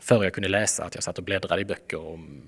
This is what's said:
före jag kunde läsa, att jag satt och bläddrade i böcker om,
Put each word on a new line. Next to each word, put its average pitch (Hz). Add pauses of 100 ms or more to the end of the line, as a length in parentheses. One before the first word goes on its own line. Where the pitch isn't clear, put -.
före 113
jag 92
kunde 98
läsa, 101
att -
jag -
satt 90
och 95
bläddrade 95
i -
böcker 95
om, 78